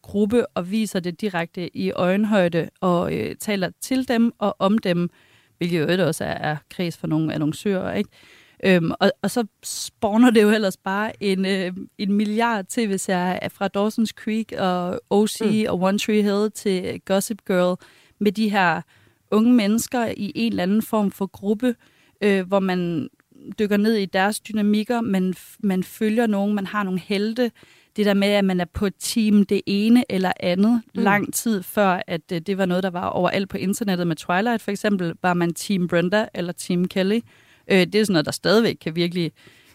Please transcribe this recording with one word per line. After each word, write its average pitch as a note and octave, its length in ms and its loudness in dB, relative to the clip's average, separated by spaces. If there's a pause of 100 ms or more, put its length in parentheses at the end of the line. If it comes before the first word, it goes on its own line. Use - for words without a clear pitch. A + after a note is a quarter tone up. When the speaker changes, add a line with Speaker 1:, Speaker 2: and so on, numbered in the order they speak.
Speaker 1:
gruppe G#3+ 460 0
og F3+ 240 -6
viser G#3+ 280 -2
det E3+ 220 -6
direkte F3+ 560 -6
i F#3+ 140 -2
øjenhøjde F#3 800 2 (120)
og, F3 320 2
øh, - 220 -4
taler F#3+ 340 -4 (120)
til C4 260 -2
dem A#3 320 2
og G3+ 200 -2
om G3+ 180 2
dem, F3 320 -2 (480)
hvilket F3 200 -2
jo D3+ 60 0
øvrigt F3 180 0
også D#3+ 220 0
er, - 100 -4
er D3+ 240 -4 (120)
kreds E3+ 280 -6
for E3+ 100 -8
nogle D#3 260 -2
annoncører, D#3 600 -2
ikke? G3 160 -4 (540)
Øhm, E3+ 360 2
og, G3 120 4 (100)
og G3+ 100 -4
så A#3+ 140 -2 (180)
spawner A3+ 640 2
det A3+ 120 6
jo G#3 80 6
ellers G#3+ 280 0
bare G#3 460 -4
en, F#3+ 220 0
øh, F#3+ 260 -2 (260)
en G3+ 160 -2
milliard G#3+ 520 0
T - 120 -10
V-serier F#3 720 -2
fra G3 280 -4
Dawson's G#3+ 340 0 (120)
Creek A3 340 -4
og F3+ 420 -2 (100)
O G#3 180 4
C - 140 -8
Speaker 2:
Mm. A3 280 2
Speaker 1:
og F3 120 -2
One G3 180 2
Tree G#3+ 240 2
Hill G#3 280 0
til F#3 540 -4
Gossip G3 320 -2 (100)
Girl F3+ 300 2 (420)
med G#3 120 2
de G#3+ 180 0
her F3 320 2 (500)
unge A3+ 220 6
mennesker A3+ 520 2 (120)
i G3+ 180 -6
en A3+ 160 0
eller F#3+ 120 -2
anden G3+ 180 2
form G#3 300 0
for - 140 -6
gruppe, A3 500 -2 (460)
øh, G3 260 2
hvor G3 120 2
man F3+ 500 -2 (500)
dykker G#3 180 2
ned G#3+ 180 2
i G3 100 0
deres F#3+ 340 0
dynamikker, G#3+ 640 0
man F#3+ 360 0
f-, - 220 -20
man F#3 240 0
følger A3 440 0
nogen, G3+ 280 0
man G3 100 -4
har G#3 180 -4
nogle F#3 160 -2
helte. A3 520 -2 (440)
Det G#3 100 0
der G3+ 80 4
med, G3 140 2
at G3+ 180 2
man F#3 140 2
er F3 140 -2
på G3+ 160 -2 (100)
team G#3 460 4
det G3+ 200 0
ene A3+ 440 4
eller F#3 300 0
andet G3+ 420 2 (140)
Speaker 2:
Mm. G3 80 -2
Speaker 1:
lang G3+ 300 2
tid G#3 300 -2
før, F#3+ 440 0
at, E3 140 -6 (120)
øh, E3+ 80 -4
det G3 160 -4
var G3 80 0
noget, F3+ 180 -2
der F#3+ 60 -4
var F3+ 180 -4
overalt F#3+ 420 -2
på - 80 -6
internettet F#3 500 -2
med D#3+ 80 0
Twilight G#3 460 -2
for G3+ 100 -6
eksempel, F#3+ 500 -2
var F3+ 120 2
man F3 200 0
team F3+ 340 -2
Brenda F3+ 460 2
eller F3 200 -6
team F3+ 340 -2
Kelly. G3 320 0 (520)
Øh, F#3+ 80 6
det F3+ 160 2
er G#3+ 80 4
sådan G3+ 100 2
noget, D3+ 120 2
der D3 60 -2
stadigvæk G3 500 2
kan D#3+ 140 -6
virkelig F3 360 -2 (440)